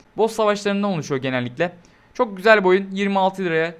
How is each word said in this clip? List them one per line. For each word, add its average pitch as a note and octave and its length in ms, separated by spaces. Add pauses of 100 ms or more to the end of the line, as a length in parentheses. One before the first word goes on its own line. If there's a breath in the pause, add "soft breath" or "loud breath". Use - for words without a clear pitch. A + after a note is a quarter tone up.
(160)
Boss A3 160
savaşlarından G#3 580
oluşuyor D3 320
genellikle. C3 500 (420 soft breath)
Çok A3 220
güzel G#3 240
bir F#3 80
oyun. F#3+ 240
Yirmi G3 260
altı F#3+ 260
liraya E3 340